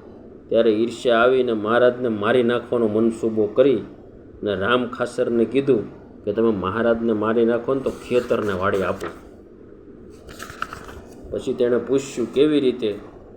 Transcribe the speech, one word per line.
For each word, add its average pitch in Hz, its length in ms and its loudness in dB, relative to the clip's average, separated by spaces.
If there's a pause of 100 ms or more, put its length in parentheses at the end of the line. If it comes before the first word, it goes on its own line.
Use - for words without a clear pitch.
(500)
ત્યારે 113 220 4
ઈર્ષ્યા 117 460 0
આવીને 123 360 4
મહારાજને 120 540 2
મારી 113 360 2
નાખવાનો 117 440 0
મનસૂબો 110 580 2
કરી 123 380 2 (600)
ને 101 120 0
રામ 117 320 0
ખાસરને 117 580 0
કીધું 127 380 0 (400)
કે, 101 100 -4
"તમે 113 180 2
મહારાજને 113 600 0
મારી 110 320 2
નાખો 120 280 0
ને 135 80 -2
તો 127 80 -4
ખેતરને 113 640 -2
વાડી 95 280 0
આપો." 92 260 -4 (2250)
પછી 104 220 -4
તેણે 120 240 2
પૂછ્યું, 123 560 -2
"કેવી 147 260 4
રીતે?" 113 400 0 (380)